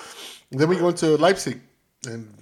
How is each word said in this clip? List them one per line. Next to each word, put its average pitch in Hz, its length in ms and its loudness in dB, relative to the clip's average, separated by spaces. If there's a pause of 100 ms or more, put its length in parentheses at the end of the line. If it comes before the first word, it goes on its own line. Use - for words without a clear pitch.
(540)
Then 143 160 2
we 185 80 2
go 175 140 2
into 165 260 2
Leipzig, 156 440 2 (460)
and 113 360 -14